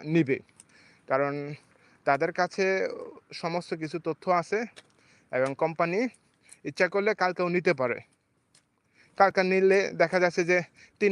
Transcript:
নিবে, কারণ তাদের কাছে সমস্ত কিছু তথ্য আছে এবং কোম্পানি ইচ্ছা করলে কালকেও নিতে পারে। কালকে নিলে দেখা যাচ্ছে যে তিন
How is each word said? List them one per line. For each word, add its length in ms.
নিবে, 240
কারণ 240
তাদের 320
কাছে 260
সমস্ত 280
কিছু 160
তথ্য 160
আছে 180
এবং 120
কোম্পানি 360
ইচ্ছা 240
করলে 180
কালকেও 340
নিতে 260
পারে। 160
কালকে 220
নিলে 280
দেখা 220
যাচ্ছে 180
যে 60
তিন 120